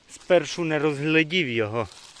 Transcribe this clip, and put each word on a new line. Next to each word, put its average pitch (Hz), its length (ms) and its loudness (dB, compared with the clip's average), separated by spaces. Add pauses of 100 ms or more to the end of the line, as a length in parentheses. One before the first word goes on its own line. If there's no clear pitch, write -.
(100)
спершу 170 540 0
не 156 140 0
розглядів 156 720 0
його. 110 400 -2 (320)